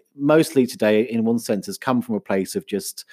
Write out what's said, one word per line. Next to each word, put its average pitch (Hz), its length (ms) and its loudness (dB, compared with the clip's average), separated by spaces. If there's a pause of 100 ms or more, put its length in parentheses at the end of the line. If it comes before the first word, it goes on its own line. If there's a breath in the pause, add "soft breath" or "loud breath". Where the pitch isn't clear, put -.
(160)
mostly 143 520 4
today, 107 360 2
in 113 200 -2
one 117 160 0
sense, 104 280 -4
has 98 100 -8
come 127 240 -2
from 110 140 -4
a 101 40 -2
place 95 360 -4
of 95 120 -8
just, - 460 -8